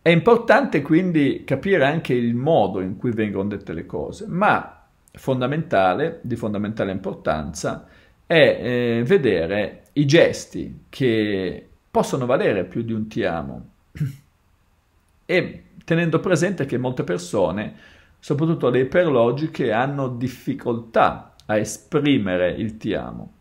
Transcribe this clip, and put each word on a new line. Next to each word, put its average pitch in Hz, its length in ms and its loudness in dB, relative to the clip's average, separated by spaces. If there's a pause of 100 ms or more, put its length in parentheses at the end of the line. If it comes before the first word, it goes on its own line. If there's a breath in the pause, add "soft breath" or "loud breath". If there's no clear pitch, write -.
È - 80 2
importante 214 720 4
quindi 156 640 2
capire 147 400 2
anche 151 300 0
il 120 200 0
modo 120 460 2
in 92 160 -6
cui 123 140 -4
vengono 104 400 -2
dette 98 240 -8
le 82 100 -8
cose, - 420 -8
ma 165 520 0 (400)
fondamentale, 127 1040 0
di 117 140 -6
fondamentale 104 560 -4
importanza, 78 920 -6 (420 soft breath)
è, 139 320 6
eh, 120 460 0
vedere 101 760 0 (100)
i 147 100 2
gesti 135 880 2
che 104 760 0 (240)
possono 151 360 0
valere 143 380 2
più - 180 -6
di 113 100 -6
un 110 160 -4
"ti 110 160 -4
amo". 71 440 -6 (240)
<clears throat> - 340 -8 (1040)
E 170 320 0 (220)
tenendo 165 360 2
presente 175 460 0
che 131 120 -4
molte 127 260 -4
persone, 107 680 -2 (440 loud breath)
soprattutto 147 500 0
le 123 120 2
iperlogiche, 143 920 2
hanno 135 360 -2
difficoltà 120 1300 -2 (120)
a 110 100 0
esprimere 104 960 0
il 107 260 -6
"ti 107 160 -4
amo". 60 480 -8